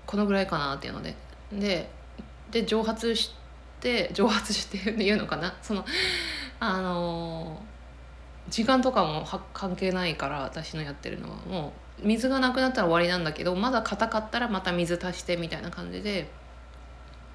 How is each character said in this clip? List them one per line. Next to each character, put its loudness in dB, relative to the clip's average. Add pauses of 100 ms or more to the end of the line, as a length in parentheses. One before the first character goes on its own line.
こ -2
の 6
ぐ 6
ら 6
い 2
か 2
な 0
っ -6
て -8
い -6
う -8
の -8
で。 -8 (380)
で、 0 (600)
で、 4
蒸 4
発 0
し 0 (460)
て、 2
蒸 6
発 2
し 0
て -2
言 4
う 6
の -2
か -2
な？ -4
そ -4
の、 0 (720)
あ 2
の -2 (880)
ー、 -8
時 2
間 8
と 6
か 6
も 0
は-、 -4 (120)
関 -2
係 2
な 2
い 0
か 0
ら、 -2
私 -6
の -2
や -6
っ -12
て -10
る -6
の -8
は。 -8 (100)
も -4 (300)
う、 0
水 6
が 4
な 6
く 2
な 6
っ 2
た 4
ら 6
終 6
わ 8
り 6
な 2
ん 0
だ 0
け -6
ど、 2
ま 2
だ 4
硬 0
か 0
っ -2
た 0
ら 0
ま 0
た 0
水 2
足 -4
し -10
て 0
み -2
た -6
い -10
な -8
感 -8
じ -6
で。 -2 (1040)